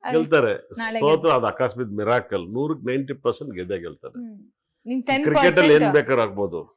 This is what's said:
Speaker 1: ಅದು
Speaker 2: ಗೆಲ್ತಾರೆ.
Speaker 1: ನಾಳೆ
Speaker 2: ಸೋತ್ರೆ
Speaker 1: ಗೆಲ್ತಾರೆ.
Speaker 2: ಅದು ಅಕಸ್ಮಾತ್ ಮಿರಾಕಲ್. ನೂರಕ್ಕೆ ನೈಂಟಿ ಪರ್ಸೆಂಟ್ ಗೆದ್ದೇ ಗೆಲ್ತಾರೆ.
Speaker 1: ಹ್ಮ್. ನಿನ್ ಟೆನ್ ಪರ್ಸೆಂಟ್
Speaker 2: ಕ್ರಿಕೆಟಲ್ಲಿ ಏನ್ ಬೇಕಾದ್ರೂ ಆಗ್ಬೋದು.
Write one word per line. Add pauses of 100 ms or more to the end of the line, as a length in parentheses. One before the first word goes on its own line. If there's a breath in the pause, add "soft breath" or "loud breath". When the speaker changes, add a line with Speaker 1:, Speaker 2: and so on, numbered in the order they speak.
Speaker 1:
ಅದು
Speaker 2:
ಗೆಲ್ತಾರೆ. (240)
Speaker 1:
ನಾಳೆ
Speaker 2:
ಸೋತ್ರೆ
Speaker 1:
ಗೆಲ್ತಾರೆ.
Speaker 2:
ಅದು
ಅಕಸ್ಮಾತ್
ಮಿರಾಕಲ್.
ನೂರಕ್ಕೆ
ನೈಂಟಿ
ಪರ್ಸೆಂಟ್
ಗೆದ್ದೇ
ಗೆಲ್ತಾರೆ.
Speaker 1:
ಹ್ಮ್. (460)
ನಿನ್
ಟೆನ್
ಪರ್ಸೆಂಟ್
Speaker 2:
ಕ್ರಿಕೆಟಲ್ಲಿ
ಏನ್
ಬೇಕಾದ್ರೂ
ಆಗ್ಬೋದು. (160)